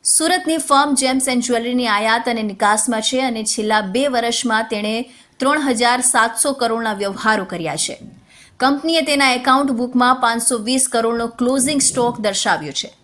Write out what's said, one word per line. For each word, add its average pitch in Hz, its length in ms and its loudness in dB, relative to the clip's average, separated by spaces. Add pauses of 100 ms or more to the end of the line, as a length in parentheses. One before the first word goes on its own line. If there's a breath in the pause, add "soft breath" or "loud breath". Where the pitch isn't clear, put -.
સુરતની 320 520 0
ફર્મ 285 380 2
જેમ્સ 262 340 0
એન્ડ 247 140 0
જ્વેલરીની 247 440 -2
આયાત 220 420 0
અને 226 140 -2
નિકાસમાં 214 580 0
છે 254 200 0
અને 233 240 -2
છેલ્લા 214 360 0
બે 214 260 0
વર્ષમાં 233 640 0
તેણે 220 400 -4 (260 loud breath)
ત્રણ 285 240 2
હજાર 247 400 2
સાતસો 233 520 2
કરોડના 226 400 -2
વ્યવહારો 202 520 0
કર્યા 165 320 -6
છે. - 220 -6 (640 loud breath)
કંપનીએ 285 400 2
તેના 277 320 2
એકાઉન્ટ 262 380 2
બુકમાં 247 440 2
પાંચસો 233 440 0
વીસ 247 300 0
કરોડનો 233 380 0
ક્લોઝિંગ 262 540 0
સ્ટોક 240 400 0
દર્શાવ્યો 190 520 -2
છે. - 320 -8